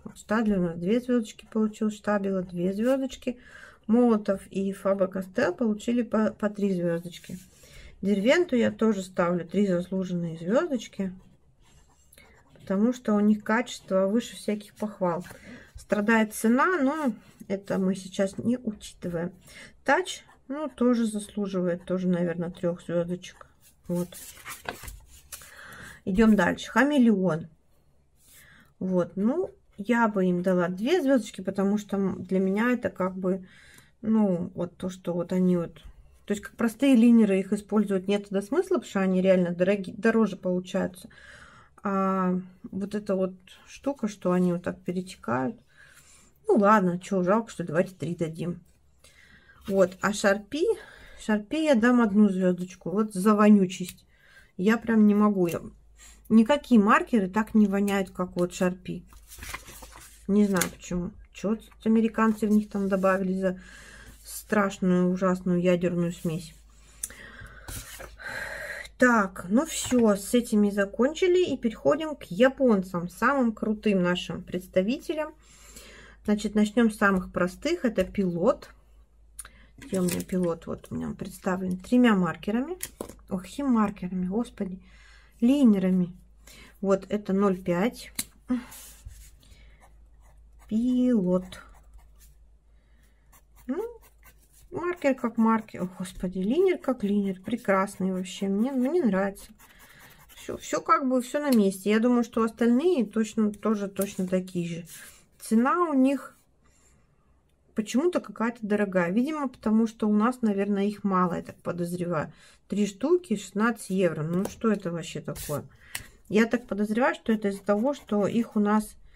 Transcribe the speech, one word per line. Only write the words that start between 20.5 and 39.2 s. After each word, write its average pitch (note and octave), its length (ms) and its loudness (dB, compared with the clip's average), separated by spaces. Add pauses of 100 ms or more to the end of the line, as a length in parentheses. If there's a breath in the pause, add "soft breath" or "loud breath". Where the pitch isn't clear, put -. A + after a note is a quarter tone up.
тоже A#3+ 360 2
заслуживает, G3 800 -4
тоже, F3+ 220 -2
наверное, F3 420 -2
трех F3 320 -4
звездочек. F3 640 -6 (400)
Вот. F3 220 -4 (1900 loud breath)
Идем G#3+ 320 6
дальше. F3 360 0
Хамелеон. A3+ 760 4 (1300 soft breath)
Вот, F3+ 360 -2
ну, C#4 360 0 (260)
я A#3 300 2
бы G3+ 180 2
им F3+ 160 2
дала F3+ 260 2
две A#3 340 0
звездочки, C4 400 0
потому G3 360 0
что, G3+ 200 -4
м, F#3+ 260 -2
для F#3 160 0
меня G3+ 320 0
это A#3+ 180 -2
как F#3 260 -4
бы, F#3 320 -4 (540 loud breath)
ну, G3+ 540 0
вот F3 220 -6
то, F#3 120 -6
что F3 240 -6
вот F3 180 -4
они F3+ 260 2
вот, E3+ 180 -6 (500)
то G#3 80 -4
есть G3+ 80 -4
как - 140 -16
простые A#3+ 400 4
линеры A3 440 6
их F#3+ 140 -2
использовать G3 540 -2
нет G3+ 160 0
тогда G3 180 -4
смысла, E4+ 340 -2
потому A#3 140 -4
что G3 120 -4
они F#3 200 2